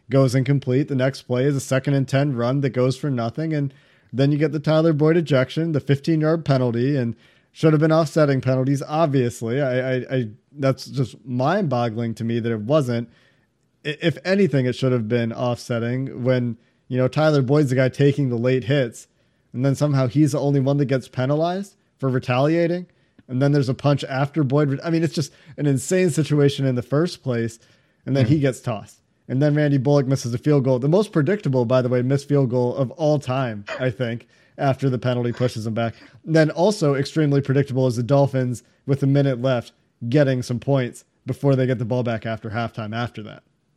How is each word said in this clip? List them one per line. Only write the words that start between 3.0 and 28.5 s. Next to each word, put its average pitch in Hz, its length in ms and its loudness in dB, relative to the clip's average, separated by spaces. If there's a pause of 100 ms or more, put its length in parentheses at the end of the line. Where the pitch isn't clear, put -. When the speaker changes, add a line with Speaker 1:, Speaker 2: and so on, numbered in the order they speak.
Speaker 1:
nothing, 127 420 -4
and 143 200 -4 (400)
then 135 180 2
you 151 60 0
get 147 160 0
the 156 60 -2
Tyler 156 340 2
Boyd 156 240 4
ejection, 151 560 0
the 143 80 0
fifteen-yard 156 640 0
penalty, 127 500 0
and 120 200 -2 (360)
should - 220 2
have 151 80 4
been 160 100 4
offsetting 151 480 2
penalties, 131 480 0
obviously. 135 760 0
I, 131 340 0
I, - 0 - (200)
I, 120 140 -2 (240)
that's 135 320 -2
just 120 300 -4 (100)
mind-boggling 123 880 -2
to - 80 -8
me 117 160 -2
that 117 120 -2
it 110 100 -4
wasn't. 120 480 0 (760)
I-, 147 160 -8
if 160 220 0
anything, 180 440 2
it 123 80 -2
should 131 160 0
have 117 180 0
been 117 240 0
offsetting 123 880 -4
when, 123 340 0 (300)
you 127 100 -4
know, 127 100 2
Tyler 147 340 2
Boyd's 139 300 2
the 127 60 0
guy 131 120 4
taking 143 400 2
the 120 80 -2
late 127 280 0
hits, 127 420 -2 (460)
and 123 120 -4
then 139 100 2
somehow 139 320 0
he's 143 260 2
the 147 60 -2
only 143 200 0
one 139 180 2
that 143 80 0
gets 127 220 -2
penalized 160 680 -4 (220)
for 135 120 -2
retaliating. 160 800 0 (400)
And 127 140 -2
then 143 120 2
there's 139 160 2
a 135 40 0
punch 143 300 0
after 139 400 -2
Boyd. 139 400 0
I 170 80 -4
mean, 165 120 0
it's 160 120 -2
just - 180 -6 (240)
an 147 80 -2
insane 180 460 0
situation 143 540 2
in 131 100 0
the 123 80 -4
first 170 400 -4
place, 117 340 -4 (480)
and 131 100 -2
then 135 100 4
Speaker 2:
Mm-hmm. 120 100 4
Speaker 1:
he 160 40 2
gets 135 220 -2